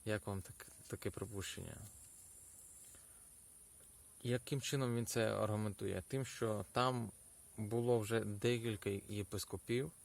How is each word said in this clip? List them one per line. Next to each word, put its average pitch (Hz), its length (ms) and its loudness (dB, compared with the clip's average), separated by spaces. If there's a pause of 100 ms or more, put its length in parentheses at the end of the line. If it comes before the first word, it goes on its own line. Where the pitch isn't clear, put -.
Як 107 220 0
вам 98 160 -4
так-, - 240 -14 (200)
таке - 240 -4
припущення? - 640 -6 (2500)
Яким 123 380 0
чином 123 360 2
він 117 100 2
це 110 280 4
аргументує? 104 760 0
Тим, 135 180 0
що 107 460 -2
там 123 400 2 (440)
було 117 420 4
вже 110 220 4
декілька 107 720 0 (180)
єпископів 104 840 -2 (120)